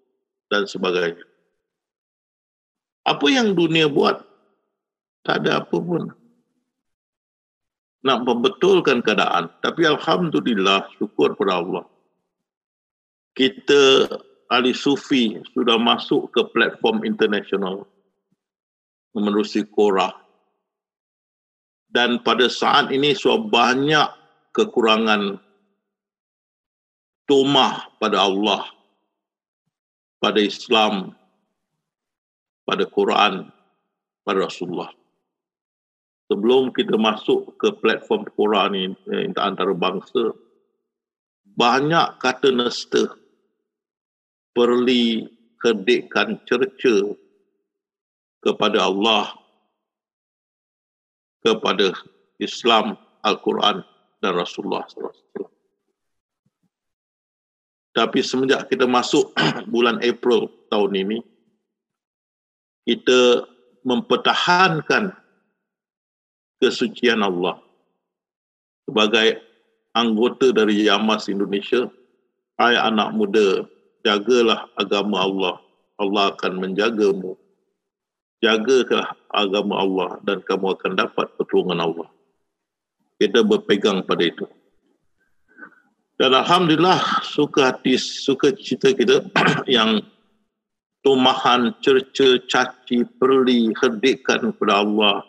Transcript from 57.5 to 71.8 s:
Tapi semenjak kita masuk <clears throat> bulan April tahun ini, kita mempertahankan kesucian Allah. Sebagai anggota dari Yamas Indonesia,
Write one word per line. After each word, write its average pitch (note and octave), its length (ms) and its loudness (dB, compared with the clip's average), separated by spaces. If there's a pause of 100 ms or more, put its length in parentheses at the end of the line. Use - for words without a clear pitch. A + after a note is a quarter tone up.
Tapi A#2 320 0
semenjak C3 420 0
kita - 160 -2
masuk B2 520 0
<clears throat> - 380 -4
bulan A#2 300 0
April A2+ 480 0 (160)
tahun G2 400 -2
ini, A2 100 -4 (1700)
kita B2 640 2 (400)
mempertahankan C3+ 1300 0 (1400)
kesucian A2+ 640 -2
Allah. F2+ 360 -4 (1200)
Sebagai G#2+ 560 2 (560)
anggota A#2+ 560 2
dari G#2+ 320 2
Yamas G#2 480 0
Indonesia, G2+ 560 -4 (720)